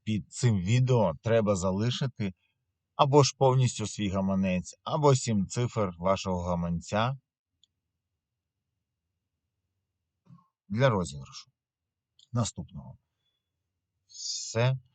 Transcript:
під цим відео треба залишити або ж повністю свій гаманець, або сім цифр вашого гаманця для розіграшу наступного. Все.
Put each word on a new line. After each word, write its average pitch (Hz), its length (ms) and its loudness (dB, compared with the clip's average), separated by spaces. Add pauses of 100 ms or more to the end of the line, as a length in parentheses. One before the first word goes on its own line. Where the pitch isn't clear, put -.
під 107 280 -4
цим 117 260 2
відео 117 640 2
треба 110 340 2
залишити 101 800 -4 (600)
або 147 260 6
ж - 160 0
повністю 127 480 2
свій 104 220 -4
гаманець, 95 760 -2
або 143 300 4
сім 107 320 0
цифр 107 520 -4
вашого 92 440 -2
гаманця 87 760 -4 (3500)
для 120 200 2
розіграшу 82 640 -4 (800)
наступного. 98 680 -8 (1080)
Все. - 720 -4 (160)